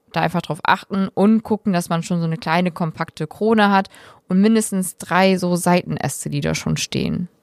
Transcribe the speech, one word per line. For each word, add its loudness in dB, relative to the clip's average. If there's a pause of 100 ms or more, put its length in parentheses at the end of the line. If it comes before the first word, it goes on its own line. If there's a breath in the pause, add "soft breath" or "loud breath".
(120)
Da -2
einfach 0
drauf -8
achten 0
und 2
gucken, -2
dass -2
man -2
schon -2
so -2
eine -2
kleine, 0
kompakte -6
Krone 2
hat 2 (400 loud breath)
und 2
mindestens 2
drei 2
so 0
Seitenäste, 0
die -4
da -2
schon -2
stehen. -4 (140)